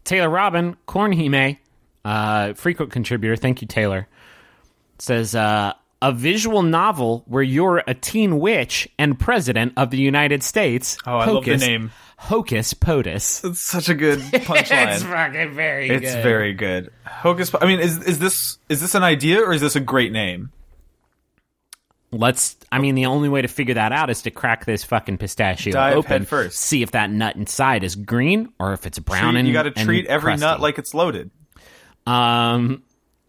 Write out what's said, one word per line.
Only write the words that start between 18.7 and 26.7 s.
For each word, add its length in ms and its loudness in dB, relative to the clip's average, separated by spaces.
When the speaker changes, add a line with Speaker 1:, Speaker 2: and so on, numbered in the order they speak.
Speaker 2:
this 140 -2
an 80 2
idea 380 4
or 120 2
is 80 0
this 140 0
a 60 2
great 320 2
name? 380 -4
Speaker 1:
Let's, 440 0
I 80 2
mean, 160 2
the 120 2
only 200 2
way 140 2
to 80 0
figure 240 -2
that 180 2
out 180 0
is 120 -2
to 100 -6
crack 320 -2
this 220 -2
fucking 320 -2
pistachio 560 -2
Speaker 2:
Dive 240 4
Speaker 1:
open, 120 0
Speaker 2:
head 180 0
first. 320 -2
Speaker 1:
see 220 0